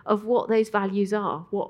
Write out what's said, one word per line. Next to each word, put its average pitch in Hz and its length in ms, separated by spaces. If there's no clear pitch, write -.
of 208 200
what 240 240
those 220 180
values 196 460
are, 175 360
what 202 200